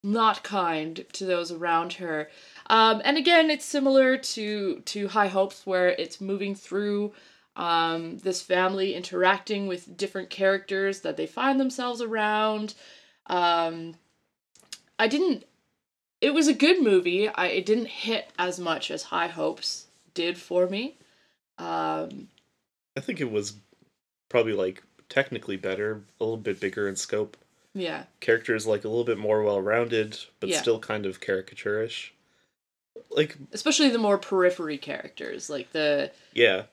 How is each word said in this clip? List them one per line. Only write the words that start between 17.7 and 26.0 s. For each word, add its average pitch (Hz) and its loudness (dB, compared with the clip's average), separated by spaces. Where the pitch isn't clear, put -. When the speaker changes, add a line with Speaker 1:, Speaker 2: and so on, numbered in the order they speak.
Speaker 1:
hit - -6
as 180 -2
much 165 -4
as 156 -8
High 170 -2
Hopes 160 -6
did 175 -4
for 180 0
me. 220 -6
Um, 160 -6
Speaker 2:
I 131 -6
think 190 -8
it 127 -2
was 104 -2
probably, 113 2
like, 95 -2
technically 113 -4
better, 104 -4